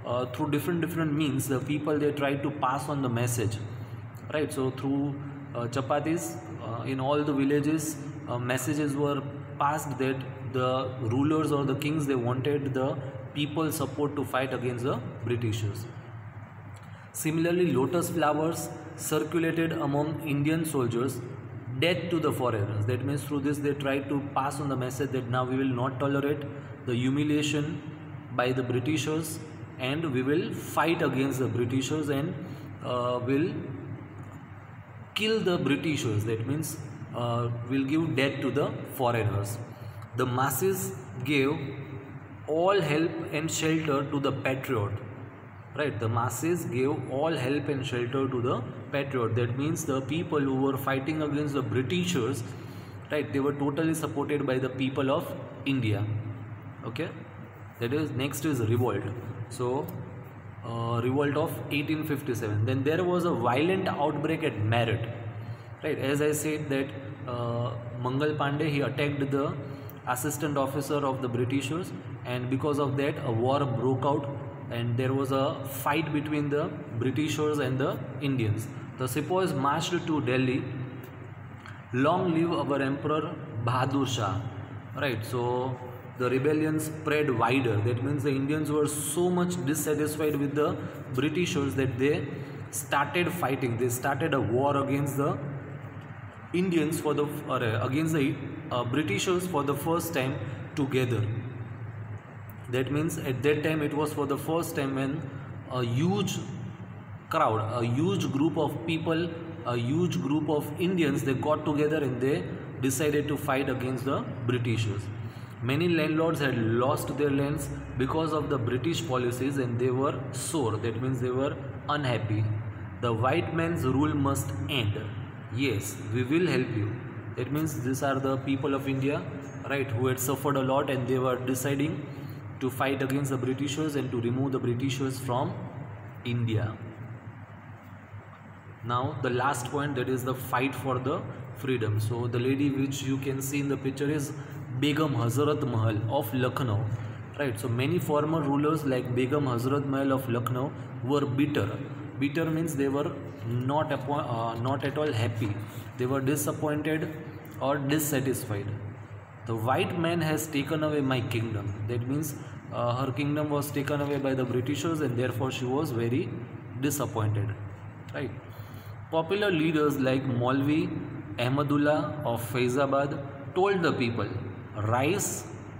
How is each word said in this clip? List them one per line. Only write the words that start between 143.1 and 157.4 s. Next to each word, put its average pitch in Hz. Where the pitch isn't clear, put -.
can 135
see 143
in 139
the -
picture 135
is 143
Begum 147
Hazrat 143
Mahal 110
of -
Lucknow. 120
Right, 127
so -
many 165
former 151
rulers 147
like 120
Begum 131
Hazrat 131
Mahal 135
of -
Lucknow 123
were 139
bitter. 139
Bitter 147
means 160
they 139
were 143
not 135
appo-, 143
uh, 117
not 139
at 143
all 151
happy. 107
They 127
were 135
disappointed 156